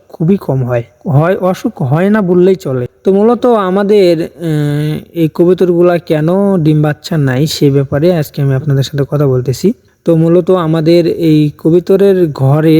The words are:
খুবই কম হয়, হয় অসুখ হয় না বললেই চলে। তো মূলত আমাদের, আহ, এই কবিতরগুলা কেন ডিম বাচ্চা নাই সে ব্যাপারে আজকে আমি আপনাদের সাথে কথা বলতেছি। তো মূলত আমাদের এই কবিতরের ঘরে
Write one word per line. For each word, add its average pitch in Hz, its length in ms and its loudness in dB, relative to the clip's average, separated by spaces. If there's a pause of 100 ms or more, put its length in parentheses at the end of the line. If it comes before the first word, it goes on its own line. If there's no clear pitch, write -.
খুবই 175 280 -2
কম 135 260 -4
হয়, 120 220 -4 (260)
হয় 160 300 2
অসুখ 185 400 -4
হয় 160 280 0
না 214 120 2
বললেই 180 440 2
চলে। 127 200 -4 (160)
তো - 100 -2
মূলত 220 320 2 (180)
আমাদের, 190 560 2
আহ, 165 140 -6 (840)
এই 165 220 -2
কবিতরগুলা 175 640 2
কেন 156 280 -2 (300)
ডিম 151 240 2
বাচ্চা 151 360 -4
নাই 135 300 0
সে - 240 -2
ব্যাপারে 143 420 -2
আজকে 156 280 -6
আমি 139 140 0
আপনাদের 139 320 -2
সাথে 139 220 -4
কথা 147 180 -2
বলতেছি। 127 400 -2 (380)
তো 170 100 2
মূলত 165 420 2
আমাদের 165 460 0 (180)
এই 156 180 2 (180)
কবিতরের 185 600 2 (160)
ঘরে 151 460 2